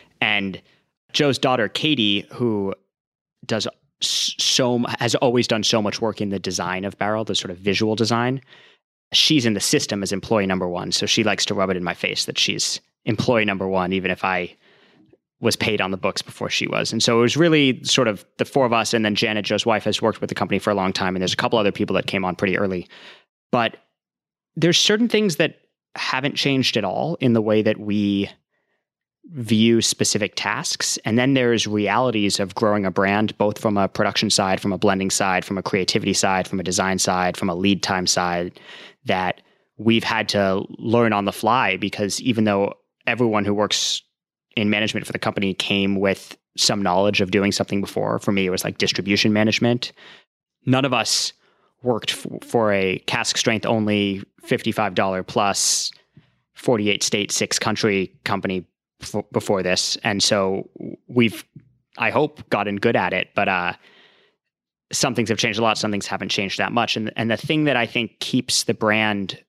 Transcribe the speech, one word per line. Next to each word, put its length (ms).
And 400
Joe's 260
daughter, 300
Katie, 640
who 420
does 220
s-, 380
so 360
m-, 100
has 160
always 340
done 140
so 180
much 180
work 220
in 80
the 100
design 460
of 120
Barrel, 280
the 100
sort 160
of 60
visual 380
design, 460
she's 340
in 80
the 60
system 420
as 120
employee 340
number 200
one. 260
So 120
she 200
likes 220
to 60
rub 180
it 40
in 80
my 100
face 300
that 160
she's 400
employee 400
number 240
one, 240
even 200
if 120
I 320
was 160
paid 240
on 100
the 60
books 240
before 280
she 180
was. 260
And 100
so 140
it 40
was 140
really 480
sort 240
of 180
the 80
four 200
of 60
us, 220
and 100
then 120
Janet, 280
Joe's 220
wife, 180
has 180
worked 200
with 80
the 60
company 220
for 120
a 60
long 180
time, 240
and 40
there's 120
a 40
couple 220
other 140
people 220
that 120
came 160
on 140
pretty 200
early. 300
But 240
there's 240
certain 300
things 260
that 240
haven't 400
changed 420
at 80
all 340
in 140
the 80
way 200
that 160
we 520
view 500
specific 540
tasks. 720
And 120
then 160
there's 340
realities 720
of 160
growing 300
a 60
brand, 460
both 220
from 180
a 100
production 420
side, 300
from 140
a 40
blending 320
side, 360
from 120
a 60
creativity 500
side, 340
from 120
a 40
design 360
side, 380
from 120
a 60
lead 280
time 240
side, 520
that 360
we've 260
had 260
to 340
learn 360
on 120
the 60
fly, 460
because 440
even 220
though 300
everyone 380
who 80
works 480
in 140
management 360
for 80
the 60
company 340
came 420
with 420
some 240
knowledge 400
of 100
doing 200
something 300
before, 380
for 120
me, 140
it 40
was, 140
like, 140
distribution 560
management. 580
None 200
of 80
us 400
worked 300
f-, 160
for 280
a 360
cask 300
strength 280
only, 580
fifty-five 500
dollar 300
plus, 680
forty-eight 480
state, 300
six 260
country 560
company 380
f-, 300
before 320
this. 400
And 180
so 480
we've, 360
I 140
hope, 380
gotten 260
good 200
at 160
it, 220
but, 160
uh, 240
some 240
things 140
have 100
changed 180
a 60
lot. 160
Some 100
things 160
haven't 240
changed 300
that 120
much. 240
And, 200
and 160
the 60
thing 260
that 120
I 120
think 320
keeps 460
the 100
brand 720